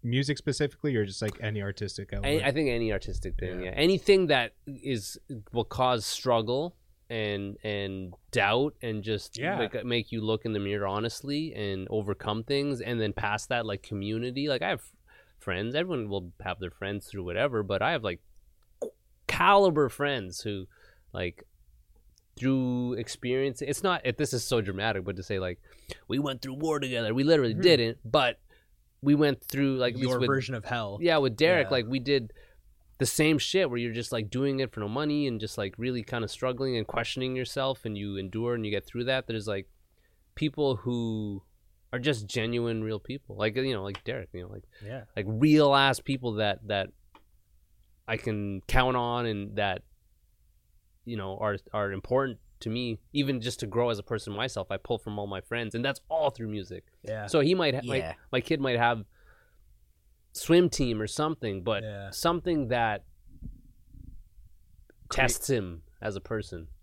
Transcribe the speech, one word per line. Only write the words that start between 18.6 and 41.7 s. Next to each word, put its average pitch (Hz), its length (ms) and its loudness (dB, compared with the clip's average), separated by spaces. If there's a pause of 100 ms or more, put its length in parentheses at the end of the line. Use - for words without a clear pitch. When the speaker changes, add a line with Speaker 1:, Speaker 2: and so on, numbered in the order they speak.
Speaker 2:
caliber 180 600 6
friends 123 520 -4
who, 101 260 -6 (460)
like, 90 300 -4 (920)
through 127 560 0
experience, 127 680 -2
it's 143 200 -4
not, 180 220 2
it, 127 120 0
this 147 140 0
is 120 120 -2
so 120 180 2
dramatic, 98 420 0
but 95 120 -4
to 92 80 -10
say, 101 160 -2
like, 90 200 -4 (480)
"We 123 120 0
went 135 240 -4
through 135 120 -8
war 151 240 0
together," 120 340 -2
we 131 100 2
literally 139 300 4
Speaker 3:
Mm-hmm. 156 80 -2
Speaker 2:
didn't, 123 440 6
but 123 340 2 (640)
we 143 140 6
went 143 280 4
through, 139 340 0
like, 123 180 2
at 127 40 -6
least 131 100 2
Speaker 3:
Your 127 100 2
Speaker 2:
with 123 80 4
Speaker 3:
version 127 280 0
of 110 100 -6
hell. 107 360 -4
Speaker 2:
Yeah, 165 160 6
with 131 180 4
Derek, 160 320 6
Speaker 3:
Yeah. - 40 0
Speaker 2:
like, 123 160 2
we 131 120 0
did 127 340 2 (640)
the 135 60 4
same 156 320 4
shit 180 320 2
where 120 100 -4
you're 117 140 -2
just, 117 180 -6
like, 110 180 -4
doing 135 300 0
it 131 120 0
for - 100 -10
no 104 60 -2
money 147 400 0
and 117 120 -2
just, 107 180 -6
like, 98 200 -4
really 123 260 -2
kinda 113 240 -4
struggling 127 500 -2
and 107 100 -2
questioning 127 480 -2
yourself, 131 500 -4
and 110 120 -4
you 101 200 -4
endure 110 380 -2
and 113 100 -4
you 104 60 -2
get 101 140 -2
through 120 200 -6
that. 131 220 -2
There's, 110 200 -4
like, 98 200 -4 (680)
people 143 420 0
who 110 640 -2 (500)